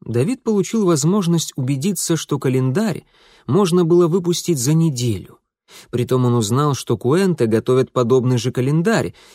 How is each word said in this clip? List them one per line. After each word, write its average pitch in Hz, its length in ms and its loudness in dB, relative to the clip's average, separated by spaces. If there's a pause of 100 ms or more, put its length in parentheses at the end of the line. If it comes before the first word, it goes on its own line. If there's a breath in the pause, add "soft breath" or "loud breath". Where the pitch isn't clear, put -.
Давид 139 420 -2
получил 208 440 0
возможность 170 680 0
убедиться, 143 600 -4
что 147 220 -6
календарь 131 640 -2 (420 soft breath)
можно 180 380 2
было 175 220 4
выпустить 170 520 -2
за 127 140 -2
неделю. 123 680 -2 (500 loud breath)
Притом 123 340 0
он 120 100 2
узнал, 123 400 0
что 123 220 -4
Куэнте 160 500 0
готовят 120 460 0
подобный 127 460 2
же 123 140 -2
календарь, 147 640 0 (200 loud breath)